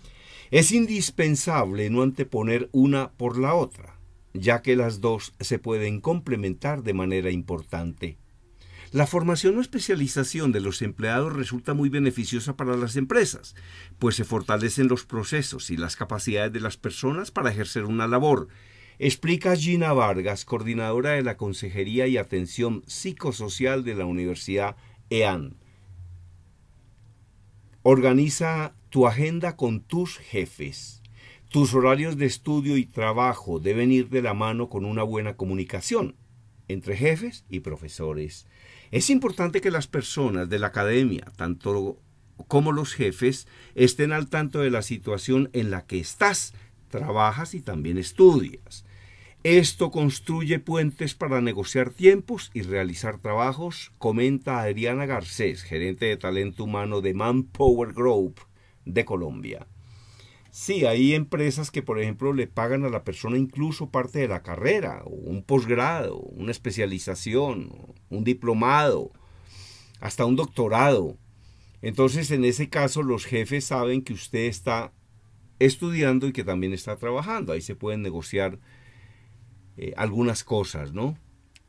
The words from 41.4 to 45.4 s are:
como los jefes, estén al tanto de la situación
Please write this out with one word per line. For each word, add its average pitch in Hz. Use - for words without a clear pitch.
como 147
los 147
jefes, 123
estén 147
al 151
tanto 151
de 139
la 113
situación 117